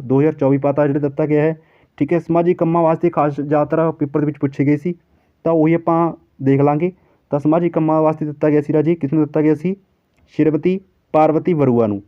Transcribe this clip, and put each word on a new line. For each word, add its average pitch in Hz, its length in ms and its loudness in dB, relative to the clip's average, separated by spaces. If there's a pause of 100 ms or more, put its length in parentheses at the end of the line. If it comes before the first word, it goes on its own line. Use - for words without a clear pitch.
ਦੋ 131 160 2
ਹਜ਼ਾਰ 156 120 2
ਚੌਵੀ 143 260 0
ਪਾਤਾ 143 280 0
ਜਿਹੜਾ 143 140 -2
ਦਿੱਤਾ 143 260 -4
ਗਿਆ 147 160 0
ਹੈ, 156 180 -2 (380)
ਠੀਕ 143 140 -2
ਹੈ। 170 60 2
ਸਮਾਜਿਕ 170 400 0
ਕੰਮਾਂ 170 240 0
ਵਾਸਤੇ 165 280 0
ਖਾਸ 147 300 -2
ਜ਼ਿਆਦਾਤਰ 151 520 0
ਪੇਪਰ 151 280 -4
ਦੇ 151 60 -2
ਵਿੱਚ 147 120 -6
ਪੁੱਛੇ 139 260 -4
ਗਏ 147 120 2
ਸੀ, 175 180 -6 (500)
ਤਾਂ 165 80 0
ਉਹੀ 160 220 2
ਆਪਾਂ 165 380 0 (300)
ਦੇਖ 135 180 2
ਲਾਂਗੇ। 151 320 0 (380)
ਤਾਂ 147 80 -2
ਸਮਾਜਿਕ 165 340 0
ਕੰਮਾਂ 160 300 0
ਵਾਸਤੇ 156 240 0
ਦਿੱਤਾ 151 240 -2
ਗਿਆ 147 100 2
ਸੀ 147 120 -4
ਰਾਜੇ, 156 220 0
ਕਿਸ 143 180 -4
ਨੂੰ 156 120 2
ਦਿੱਤਾ 151 180 -2
ਗਿਆ 151 120 2
ਸੀ? 175 220 -4 (520)
ਸ਼੍ਰੀਮਤੀ 156 520 0 (320)
ਪਾਰਵਤੀ 156 420 2
ਬਰੂਆ 123 320 2
ਨੂੰ। 101 220 -4